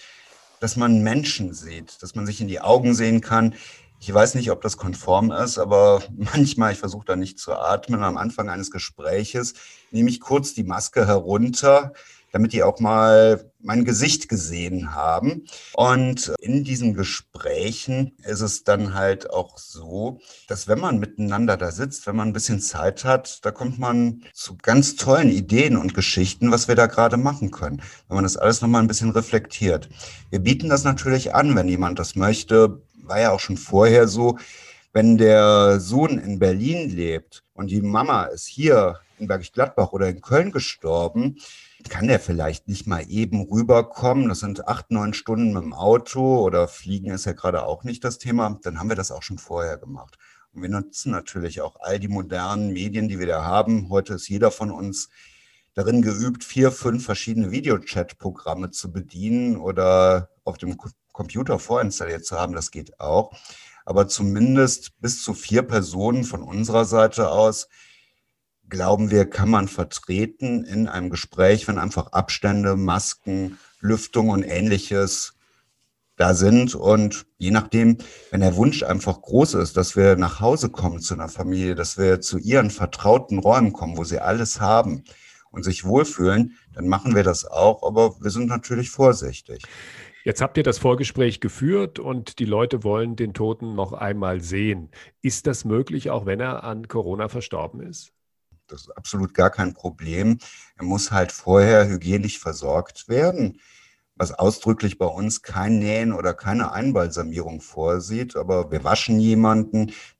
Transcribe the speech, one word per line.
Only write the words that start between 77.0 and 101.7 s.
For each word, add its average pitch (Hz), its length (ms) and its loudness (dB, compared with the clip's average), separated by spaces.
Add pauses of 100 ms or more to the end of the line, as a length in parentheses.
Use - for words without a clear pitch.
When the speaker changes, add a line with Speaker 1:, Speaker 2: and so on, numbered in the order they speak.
Speaker 1:
je - 120 -2
nachdem, 113 480 4 (320)
wenn 98 100 -2
der 90 160 2
Wunsch 143 280 2
einfach 92 360 -4
groß 139 340 2
ist, 90 220 -2
dass 90 200 0
wir 98 200 6
nach 87 240 -2
Hause 131 300 0
kommen 85 300 -6
zu 92 120 -8
einer 80 160 -8
Familie, 92 460 -4
dass 85 240 -8
wir 92 220 2
zu 92 180 -6
ihren 110 320 2
vertrauten 104 680 0
Räumen 110 320 4
kommen, 80 260 -8
wo 85 60 -6
sie 80 160 -4
alles 113 400 -2
haben 107 440 2 (460)
und 82 140 -12
sich 92 200 -4
wohlfühlen, 113 720 0 (160)
dann 87 140 -8
machen 101 300 0
wir 101 80 4
das 90 200 0
auch. 104 380 2
Aber 110 400 0
wir 104 80 -4
sind 120 160 -4
natürlich 120 440 -6
vorsichtig. 92 760 0 (600)
Speaker 2:
Jetzt - 160 -4
habt - 160 -2
ihr 151 60 2
das 120 160 0
Vorgespräch 123 600 0
geführt 165 580 -4
und 123 400 -10
die 123 60 -2
Leute 110 400 -2
wollen 110 320 -2
den 110 180 -6
Toten 110 400 -4
noch 98 180 -4
einmal 101 480 -4
sehen. 95 520 -4 (280)
Ist - 280 -4
das 127 160 -4
möglich, 131 460 -4
auch 113 140 -4
wenn 98 140 -4
er 127 240 -6
an 113 240 -12
Corona 104 420 -6
verstorben 85 520 -10
ist? - 320 -18 (560)
Speaker 1:
Das - 140 -20
ist - 140 -20
absolut - 380 -6
gar 92 160 4
kein 92 240 -4
Problem. 90 640 -2 (380)
Er - 80 -14
muss 101 260 -4
halt 95 220 0
vorher 101 560 6